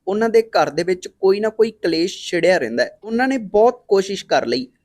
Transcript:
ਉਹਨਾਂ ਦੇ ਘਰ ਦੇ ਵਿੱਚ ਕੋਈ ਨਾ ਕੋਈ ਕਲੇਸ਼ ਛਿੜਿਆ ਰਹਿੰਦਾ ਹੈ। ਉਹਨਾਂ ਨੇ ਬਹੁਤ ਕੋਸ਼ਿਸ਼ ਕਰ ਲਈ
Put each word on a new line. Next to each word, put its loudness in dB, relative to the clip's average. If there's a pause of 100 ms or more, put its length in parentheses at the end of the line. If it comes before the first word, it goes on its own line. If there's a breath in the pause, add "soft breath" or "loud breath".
ਉਹਨਾਂ 0
ਦੇ 4
ਘਰ 0
ਦੇ -4
ਵਿੱਚ -4
ਕੋਈ 0
ਨਾ -2
ਕੋਈ 0
ਕਲੇਸ਼ -4
ਛਿੜਿਆ 2
ਰਹਿੰਦਾ -2
ਹੈ। -8
ਉਹਨਾਂ -2
ਨੇ -2
ਬਹੁਤ 0
ਕੋਸ਼ਿਸ਼ -2
ਕਰ 0
ਲਈ -4 (180)